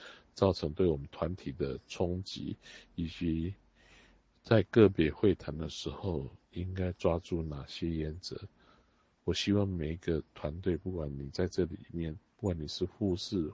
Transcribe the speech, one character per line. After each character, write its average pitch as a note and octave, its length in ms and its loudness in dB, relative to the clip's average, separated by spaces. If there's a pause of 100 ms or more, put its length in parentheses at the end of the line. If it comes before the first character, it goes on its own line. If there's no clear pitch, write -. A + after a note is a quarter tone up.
(340)
造 G2 180 4
成 D#2+ 220 -2
对 F#2 120 4
我 D#2 120 4
们 C#2 140 -8
团 E2+ 240 -4
体 - 160 -8
的 C2+ 360 -4
冲 F2+ 360 -2
击， - 320 -8 (400)
以 E2+ 120 -4
及 E2 460 -2 (920)
在 A2+ 200 6
个 G#2+ 260 10
别 D#2+ 220 4
会 F#2+ 220 4
谈 - 240 -4
的 D#2+ 120 -6
时 - 200 -8
候 D2+ 400 -4 (220)
应 F#2 220 -6
该 F#2 200 -2
抓 E2 260 2
住 E2+ 220 -4
哪 D2 260 -6
些 - 220 -4
原 D#2 300 -2
则。 - 200 -10 (840)
我 F2 100 0
希 G2+ 200 2
望 G2+ 140 4
每 E2 260 -2
一 - 20 -2
个 E2 260 0 (140)
团 D#2 260 -6
队， F2+ 160 2
不 F#2 140 -6
管 D#2 260 -4
你 C#2 120 -8
在 F2+ 180 -2
这 F2+ 180 0
里 E2 140 -10 (120)
面， E2 220 -4 (240)
不 - 80 -8
管 F2 140 0
你 D2+ 80 -6
是 - 180 -4
护 F#2 300 0
士、 F2 380 -2